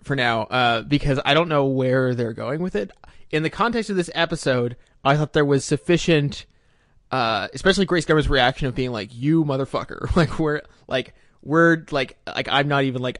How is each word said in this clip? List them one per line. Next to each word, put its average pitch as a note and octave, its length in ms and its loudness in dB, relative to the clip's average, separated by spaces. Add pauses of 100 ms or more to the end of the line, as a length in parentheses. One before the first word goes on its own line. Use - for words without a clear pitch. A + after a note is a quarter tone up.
for C#3+ 100 -4
now, A#2+ 280 0
uh, A#2+ 400 2
because C#3+ 420 0
I C#3+ 100 2
don't E3+ 140 2
know D3 180 2
where C3 480 0
they're A#2 180 -2
going A#2 300 -6
with F#3 140 -6
it. G3+ 160 -4 (380)
In D#3 120 -2
the D#3+ 80 -2
context A3+ 380 -2
of G3 80 -4
this E3+ 180 -2
episode, C3+ 640 -2 (260)
I C#3+ 140 4
thought D3+ 160 -2
there D3+ 120 4
was C#3 200 2
sufficient, D3+ 800 0 (640)
uh, A2+ 440 -2
especially F#3+ 320 2
Grace F3 180 0
Gummer's D3+ 240 2
reaction C3 400 2
of A#2+ 60 -6
being B2+ 180 -4
like, G#2+ 180 -8
"You C#3+ 340 0
motherfucker." C3+ 720 -4
<laughs> - 20 2
Like, E3+ 220 2
we're, D3+ 220 -2 (260)
like, - 280 -4 (280)
we're, E3 480 4
like, C3+ 360 -4
like, - 240 -6
I'm C#3+ 180 2
not C#3 160 2
even, B2+ 160 -2
like, B2+ 200 -6